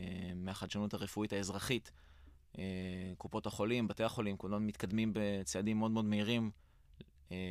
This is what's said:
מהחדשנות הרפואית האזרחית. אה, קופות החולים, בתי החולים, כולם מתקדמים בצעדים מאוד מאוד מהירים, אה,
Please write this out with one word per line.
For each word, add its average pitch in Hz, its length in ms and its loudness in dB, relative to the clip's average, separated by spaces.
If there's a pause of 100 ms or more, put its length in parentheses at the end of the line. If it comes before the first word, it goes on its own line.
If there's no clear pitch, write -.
(360)
מהחדשנות 95 580 -2
הרפואית 104 400 -2
האזרחית. 98 580 0 (640)
אה, 92 60 -6 (540)
קופות - 280 -6
החולים, 110 420 2
בתי 110 160 0
החולים, 104 340 0
כולם 104 300 0
מתקדמים 110 460 2
בצעדים 101 640 2
מאוד 110 120 4
מאוד 110 140 4
מהירים, 107 460 4 (800)
אה, 92 60 -4 (140)